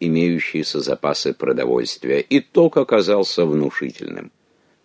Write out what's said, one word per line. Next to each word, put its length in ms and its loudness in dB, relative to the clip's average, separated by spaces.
имеющиеся 800 0
запасы 520 -2
продовольствия. 960 -2
Итог 480 2
оказался 680 2
внушительным. 880 -4